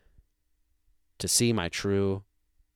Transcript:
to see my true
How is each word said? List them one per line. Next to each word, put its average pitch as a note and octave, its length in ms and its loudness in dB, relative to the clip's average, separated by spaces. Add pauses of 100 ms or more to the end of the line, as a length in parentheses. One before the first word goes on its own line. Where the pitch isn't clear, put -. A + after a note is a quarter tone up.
(1160)
to F#2+ 100 -4
see A#2 240 2
my F#2+ 160 0
true G2 560 -2 (520)